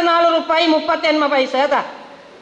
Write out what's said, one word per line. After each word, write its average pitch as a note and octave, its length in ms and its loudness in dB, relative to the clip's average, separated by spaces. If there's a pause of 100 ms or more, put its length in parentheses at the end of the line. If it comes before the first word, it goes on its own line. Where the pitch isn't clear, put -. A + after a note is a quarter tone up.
ನಾಲ್ಕು E4+ 300 2
ರೂಪಾಯಿ E4 360 0
ಮುಪ್ಪತ್ತೆನ್ಮ D#4 600 0
ಪೈಸೆ C4 340 0
ಆತ. C#4+ 120 0 (680)